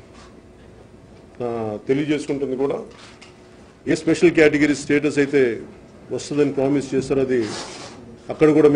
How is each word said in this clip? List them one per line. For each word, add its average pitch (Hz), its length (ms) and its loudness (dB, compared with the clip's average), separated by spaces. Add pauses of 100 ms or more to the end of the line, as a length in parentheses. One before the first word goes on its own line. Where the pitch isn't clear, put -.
(1400)
నా 120 100 -4 (380)
తెలియజేసుకుంటుంది 139 760 -4
కూడా, 139 160 -4 (1120)
ఏ 165 120 2
స్పెషల్ 160 340 2
కేటగిరీ 147 460 4
స్టేటస్ 143 400 0
అయితే 139 180 2 (720)
వస్తుందని 143 460 -2
ప్రామిస్ 135 340 -2
చేశారో, 135 340 -2
అది 123 140 0 (920)
అక్కడ 156 160 4 (100)
కూడా 151 160 8